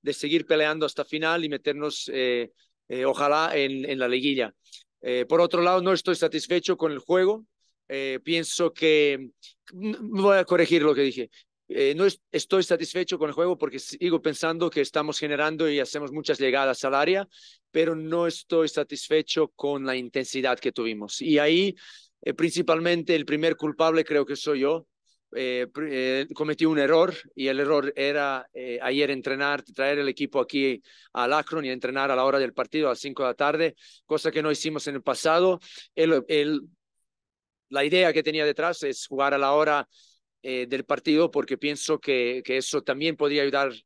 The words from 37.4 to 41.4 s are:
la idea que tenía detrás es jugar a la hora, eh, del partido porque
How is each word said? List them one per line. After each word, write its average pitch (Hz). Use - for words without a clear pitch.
la 139
idea 170
que 156
tenía 156
detrás 151
es 135
jugar 139
a -
la 139
hora, 151
eh, 127
del 131
partido 156
porque 139